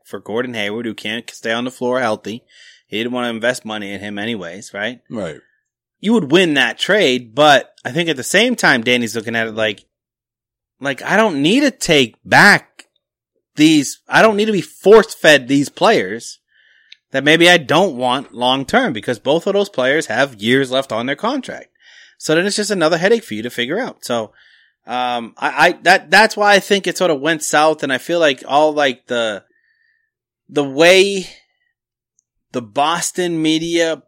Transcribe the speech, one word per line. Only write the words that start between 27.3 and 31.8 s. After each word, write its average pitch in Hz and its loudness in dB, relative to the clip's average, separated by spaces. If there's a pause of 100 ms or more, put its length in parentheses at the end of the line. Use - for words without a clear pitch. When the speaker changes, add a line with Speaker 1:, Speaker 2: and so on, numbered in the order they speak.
Speaker 1:
south. 151 2
And 139 -4
I 127 -2
feel 170 -4
like 143 0
all, 151 2
like, 143 -2
the, 113 -4 (1080)
the 147 -2
way 180 2 (1300)